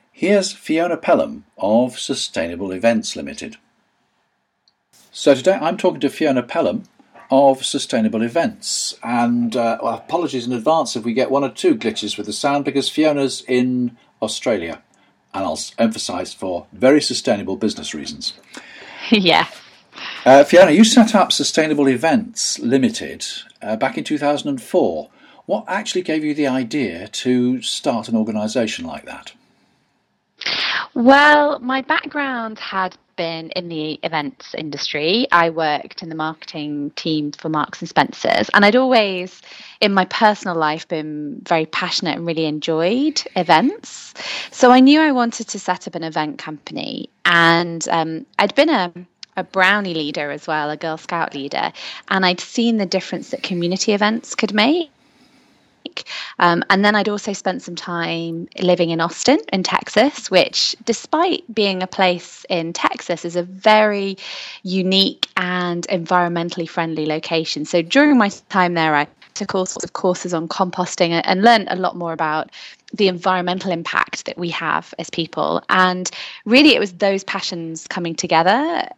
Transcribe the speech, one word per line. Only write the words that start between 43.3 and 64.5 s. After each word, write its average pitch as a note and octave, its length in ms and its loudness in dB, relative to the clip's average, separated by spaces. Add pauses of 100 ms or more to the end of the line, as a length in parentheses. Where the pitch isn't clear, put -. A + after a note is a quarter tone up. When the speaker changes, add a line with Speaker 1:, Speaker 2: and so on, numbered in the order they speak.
Speaker 2:
events. G3 800 0 (360)
So B3 220 6
I B3+ 80 8
knew C#4+ 200 8
I D#4 120 4
wanted A#3 340 -2
to G3+ 140 -10
set - 260 -4
up F3+ 80 -12
an E3 80 -8
event D#3 360 -4
company, - 720 -10 (160)
and, E3+ 640 4
um, D#3+ 380 -2 (140)
I'd G3 160 0
been D#4 140 6
a, F3+ 220 0 (440)
a F#3 80 -4
brownie F#3+ 500 2
leader D3 380 -4
as D3 160 -12
well, D3+ 220 -2
a D3+ 60 -6
Girl D#3+ 200 -6
Scout E3 400 -6
leader, - 360 -4 (360)
and F#3+ 180 2
I'd F3+ 140 2
seen A#3 380 0
the G3 80 0
difference - 440 -6
that - 140 -8
community F3+ 480 -2
events G#3 420 0
could G3+ 180 -2
make. C#4 380 2 (1500)
Um, F3 280 4
and G3 160 4
then G#3 100 4
I'd G#3 140 0
also G#3 240 -4
spent F#3 300 -6
some F3 140 -12
time E3+ 720 -6 (120)
living F3+ 300 2
in E3 100 -2
Austin B3+ 380 2 (140)
in F#3+ 100 0
Texas, - 680 0
which, - 540 2
despite D#4+ 580 -2 (120)
being G3 280 0
a F#3 40 -4
place F3+ 640 -2
in E3 240 -4
Texas, - 500 -8
is E3+ 120 -6
a F3 80 -2
very G3+ 720 2 (440)